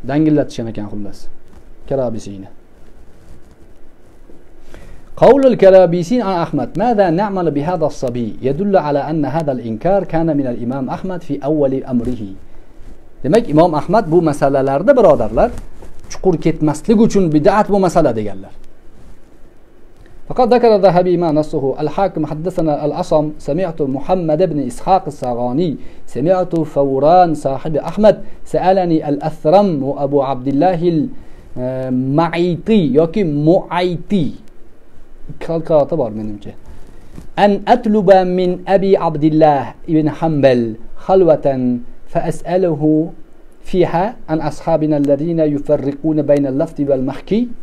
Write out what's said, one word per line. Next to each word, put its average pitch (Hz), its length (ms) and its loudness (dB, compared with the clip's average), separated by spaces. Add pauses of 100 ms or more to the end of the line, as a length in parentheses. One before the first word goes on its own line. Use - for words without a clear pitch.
Dangillatishgan 147 640 0
ekan 104 180 -8
xullas. 104 280 -6 (680)
Karobisiyni. 107 600 -4 (2750)
Qawlul 247 400 6
Karabisi 185 680 6
an 190 140 -2 (100)
Ahmad, 123 300 -4
"Madha 208 340 2
na'malu 185 440 0
bi 143 60 -2
hadha 156 260 -2
as-sabi? 120 540 -4
Yadullu 175 380 0
ala 147 260 0
anna 147 240 -2
hadha 147 240 -2
al-inkar 127 560 -2
kana 165 260 0
min 139 120 0
al-Imam 123 420 -6
Ahmad 170 340 -8
fi 139 160 -6
awwali 139 460 0
amrihi." 117 500 -4 (920)
Demak, 208 240 2
Imom 160 260 4
Ahmad 143 360 0
bu 175 120 4
masalalarda, 143 760 2
birodarlar, 147 540 4 (600)
chuqur 180 300 0
ketmaslik 160 600 0
uchun 196 320 4
bid'at 196 380 2
bu 202 80 2
masala 165 380 2
deganlar. 95 340 -6 (1800)
فقد 247 260 2
ذكر 233 220 6
الذهبي 180 400 4
ما 170 160 0
نصه. 147 480 -2
الحاكم 185 460 -2
حدثنا 156 580 -2
الأصم، 151 540 0
سمعت 165 440 -4
محمد 156 600 -2
بن 156 240 0
إسحاق 180 400 0
الساغاني، 127 680 -2 (300)
سمعت 175 500 0
فوران 151 760 4
صاحب 143 420 -4
أحمد، 190 400 2 (300)
سألني 170 640 2
الأثرم 156 720 2
وأبو 139 400 0
عبد 131 260 -4
الله 160 400 2
ال-، 151 200 0 (500)
آه، 131 320 -4
معيطي 165 1040 2
yoki 165 300 2
Muayti. 170 1040 0 (1040)
Ikki - 160 -10
xil 165 220 -2
qiroti 143 280 2
bor, 120 140 -2
menimcha. 107 420 -8 (840)
أن 202 300 4
أطلب 214 420 4
من 185 480 4 (100)
أبي 196 280 4
عبد 156 280 -2
الله 151 500 4 (140)
بن 156 220 2
حنبل 131 640 2 (220)
خلوة 139 800 2 (300)
فأسأله 160 1000 0 (540)
فيها 180 520 0 (120)
عن 160 120 -2
أصحابنا 156 560 -2
الذين 143 440 0
يفرقون 147 840 0
بين 143 240 2
اللفظ 139 440 -2
والمحكي. 135 580 -2 (140)